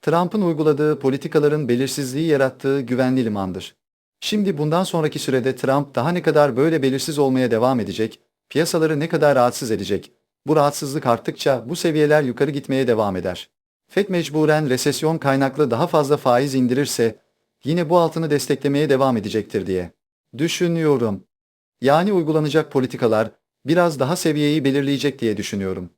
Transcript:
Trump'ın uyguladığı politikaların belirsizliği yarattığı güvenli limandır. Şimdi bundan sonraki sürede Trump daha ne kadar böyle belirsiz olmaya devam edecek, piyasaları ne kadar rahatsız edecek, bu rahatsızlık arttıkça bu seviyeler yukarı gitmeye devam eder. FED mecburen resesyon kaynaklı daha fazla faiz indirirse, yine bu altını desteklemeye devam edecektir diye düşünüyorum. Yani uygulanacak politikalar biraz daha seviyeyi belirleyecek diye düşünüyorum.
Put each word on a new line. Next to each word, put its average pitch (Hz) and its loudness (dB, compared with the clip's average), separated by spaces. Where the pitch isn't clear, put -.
Trump'ın 175 0
uyguladığı 151 0
politikaların 147 0
belirsizliği 131 -2
yarattığı 139 0
güvenli 127 0
limandır. 95 -6
Şimdi 202 -2
bundan 151 0
sonraki 156 -2
sürede 127 0
Trump 135 -2
daha 127 0
ne 175 -2
kadar 147 4
böyle 156 2
belirsiz 135 -2
olmaya 131 2
devam 120 2
edecek, 110 -6
piyasaları 160 0
ne 165 -4
kadar 147 4
rahatsız 123 0
edecek, 95 -4
bu 151 2
rahatsızlık 143 -2
arttıkça 120 -2
bu 165 -6
seviyeler 151 2
yukarı 139 -2
gitmeye 135 -2
devam 107 0
eder. 90 -6
FED 196 -2
mecburen 156 0
resesyon 147 0
kaynaklı 135 0
daha 123 0
fazla 151 2
faiz 131 2
indirirse, 127 0
yine 165 -2
bu 175 6
altını 160 0
desteklemeye 143 0
devam 131 2
edecektir 101 -4
diye 90 -4
düşünüyorum. 151 0
Yani 160 4
uygulanacak 156 0
politikalar 113 0
biraz 165 2
daha 139 0
seviyeyi 147 0
belirleyecek 139 -2
diye 107 -2
düşünüyorum. 95 -6